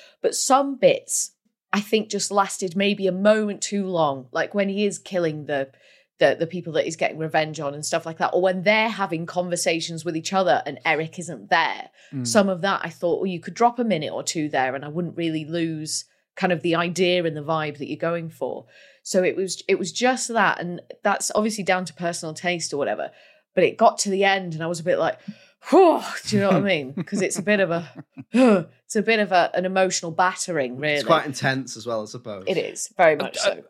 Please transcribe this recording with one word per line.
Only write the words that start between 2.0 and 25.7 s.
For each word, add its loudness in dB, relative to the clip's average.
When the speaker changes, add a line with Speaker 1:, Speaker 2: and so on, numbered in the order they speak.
Speaker 1:
just -4
lasted 0
maybe 2
a 2
moment 2
too -4
long, 0
like -4
when 2
he 0
is -2
killing -4
the, -2
the, 6
the -2
people -8
that 2
he's -6
getting -2
revenge -2
on -6
and -10
stuff -2
like -10
that, 0
or 4
when 0
they're 4
having -4
conversations -4
with -4
each -8
other 4
and -10
Eric 0
isn't -10
there. 0
Speaker 2:
Mm. -4
Speaker 1:
Some 6
of -2
that 0
I -6
thought, 0
"Well, -2
you -4
could -12
drop 2
a 2
minute 0
or -6
two -4
there 0
and -8
I -10
wouldn't -6
really -2
lose -6
kind 2
of -4
the 0
idea 0
and -2
the -8
vibe -4
that -8
you're -8
going -4
for." -8
So 0
it 2
was, -4
it 2
was -4
just 0
that, 2
and -8
that's 0
obviously 0
down 2
to -14
personal -6
taste -4
or -2
whatever, -2
but 4
it 2
got 6
to -2
the 2
end 2
and -6
I -4
was -4
a -10
bit 2
like, 0
"Whew," 8